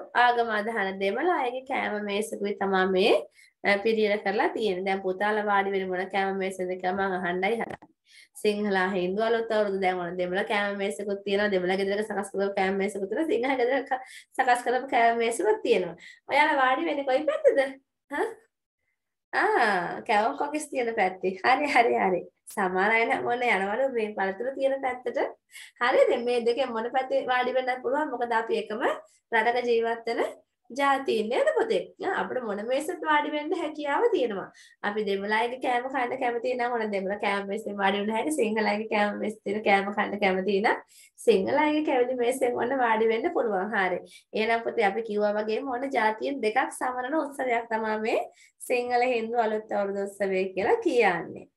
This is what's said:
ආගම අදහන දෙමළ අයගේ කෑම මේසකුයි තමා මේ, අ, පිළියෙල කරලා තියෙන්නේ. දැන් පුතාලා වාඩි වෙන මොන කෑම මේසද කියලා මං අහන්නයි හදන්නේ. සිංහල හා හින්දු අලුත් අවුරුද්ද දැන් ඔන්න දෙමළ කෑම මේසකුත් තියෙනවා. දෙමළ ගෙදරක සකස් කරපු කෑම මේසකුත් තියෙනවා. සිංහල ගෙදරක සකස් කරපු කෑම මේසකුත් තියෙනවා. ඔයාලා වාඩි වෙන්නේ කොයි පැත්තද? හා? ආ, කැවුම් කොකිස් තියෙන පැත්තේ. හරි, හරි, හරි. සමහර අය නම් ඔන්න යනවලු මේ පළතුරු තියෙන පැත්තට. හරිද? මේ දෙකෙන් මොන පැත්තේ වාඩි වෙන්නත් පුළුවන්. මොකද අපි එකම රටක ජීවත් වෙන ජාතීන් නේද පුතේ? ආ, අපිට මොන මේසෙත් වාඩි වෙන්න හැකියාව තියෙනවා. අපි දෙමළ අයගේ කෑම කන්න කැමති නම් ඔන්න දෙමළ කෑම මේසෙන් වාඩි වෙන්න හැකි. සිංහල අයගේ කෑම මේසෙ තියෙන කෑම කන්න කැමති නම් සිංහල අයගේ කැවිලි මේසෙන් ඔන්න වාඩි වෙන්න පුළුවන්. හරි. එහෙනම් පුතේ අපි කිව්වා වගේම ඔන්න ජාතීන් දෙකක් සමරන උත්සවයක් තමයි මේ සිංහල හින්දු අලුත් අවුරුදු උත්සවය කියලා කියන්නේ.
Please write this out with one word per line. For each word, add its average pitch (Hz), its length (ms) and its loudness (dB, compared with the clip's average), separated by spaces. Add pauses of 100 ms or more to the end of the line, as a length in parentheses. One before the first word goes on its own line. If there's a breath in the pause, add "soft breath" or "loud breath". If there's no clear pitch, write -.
(120)
ආගම 233 380 4
අදහන 208 480 -2
දෙමළ 214 320 0
අයගේ 262 340 -2
කෑම 208 400 -4
මේසකුයි 208 500 -4
තමා 190 320 2
මේ, 196 260 4 (520 soft breath)
අ, 202 140 4
පිළියෙල 214 400 2
කරලා 208 300 0
තියෙන්නේ. 190 360 -2
දැන් 196 180 0
පුතාලා 208 440 0
වාඩි 196 240 2
වෙන 190 180 -2
මොන 185 220 -2
කෑම 196 260 0
මේසද 190 320 -4
කියලා 185 280 -2
මං 196 180 0
අහන්නයි 185 400 0
හදන්නේ. - 340 -6 (440 loud breath)
සිංහල 208 440 0
හා 185 120 2
හින්දු 190 340 0
අලුත් 226 300 0
අවුරුද්ද 202 280 0
දැන් 185 180 2
ඔන්න 175 180 -6
දෙමළ 180 280 -2
කෑම 202 340 -2
මේසකුත් 202 440 -4
තියෙනවා. 202 280 0
දෙමළ 185 260 2
ගෙදරක 202 300 -2
සකස් 196 240 -6
කරපු 196 240 -2
කෑම 190 200 0
මේසකුත් 196 340 -2
තියෙනවා. 311 200 -2
සිංහල 247 280 0
ගෙදරක 262 340 0 (400 loud breath)
සකස් 254 320 2
කරපු 254 260 0
කෑම 233 300 4
මේසකුත් 339 440 2
තියෙනවා. 185 340 2 (280 loud breath)
ඔයාලා 294 320 4
වාඩි 269 300 2
වෙන්නේ 294 180 -2
කොයි 277 220 0
පැත්තද? 571 320 4 (520)
හා? 330 180 -2 (1040)
ආ, 220 680 2
කැවුම් 226 340 2
කොකිස් 294 320 -4
තියෙන 233 260 -2
පැත්තේ. 190 460 0
හරි, 262 280 4
හරි, 240 280 4
හරි. 190 240 2 (260)
සමහර 190 440 0
අය 226 140 4
නම් 247 220 0
ඔන්න 240 180 0
යනවලු 214 460 0
මේ 226 240 -2
පළතුරු 208 400 -2
තියෙන 269 260 0
පැත්තට. 254 420 -4 (540 loud breath)
හරිද? 453 340 4 (100)
මේ 240 240 0
දෙකෙන් 247 280 2
මොන 233 180 -4
පැත්තේ 262 360 0
වාඩි 254 280 2
වෙන්නත් 254 280 -2
පුළුවන්. 285 280 0
මොකද 240 220 -4
අපි 233 240 0
එකම 214 260 -4 (460 soft breath)
රටක 233 340 2
ජීවත් 226 440 0
වෙන 247 140 -2 (500)
ජාතීන් 262 580 0
නේද 466 200 2
පුතේ? 220 340 2 (160)
ආ, 381 180 -4
අපිට 240 260 -4
මොන 208 200 -6
මේසෙත් 311 400 -4
වාඩි 302 300 2
වෙන්න 302 220 -4
හැකියාව 311 540 -2
තියෙනවා. 214 420 0 (300 loud breath)
අපි 214 240 -4
දෙමළ 196 280 -2
අයගේ 240 280 0
කෑම 247 240 0
කන්න 254 340 -4
කැමති 240 340 -2
නම් 247 200 -2
ඔන්න 220 200 -2
දෙමළ 190 260 -2
කෑම 202 280 -2
මේසෙන් 202 300 -6
වාඩි 196 220 2
වෙන්න 202 120 -2
හැකි. 254 220 -2
සිංහල 220 340 0
අයගේ 214 220 -2
කෑම 208 300 0
මේසෙ 208 200 -6
තියෙන 208 240 -4
කෑම 196 260 2
කන්න 202 320 -4
කැමති 190 400 2
නම් 262 180 2 (400 loud breath)
සිංහල 220 400 4
අයගේ 302 260 2
කැවිලි 262 300 2
මේසෙන් 247 400 0
ඔන්න 240 240 -2
වාඩි 226 300 4
වෙන්න 233 240 2
පුළුවන්. 208 380 0
හරි. 185 280 0 (320 loud breath)
එහෙනම් 226 320 0
පුතේ 226 220 0
අපි 202 180 2
කිව්වා 208 320 0
වගේම 220 340 -2
ඔන්න 254 200 -4
ජාතීන් 254 520 0
දෙකක් 220 300 0
සමරන 254 440 -4
උත්සවයක් 254 520 -2
තමයි 220 340 -2
මේ 240 180 0 (420 soft breath)
සිංහල 247 420 0
හින්දු 233 360 0
අලුත් 214 340 0
අවුරුදු 202 300 0
උත්සවය 190 460 -2
කියලා 196 280 2
කියන්නේ. 208 680 0 (100)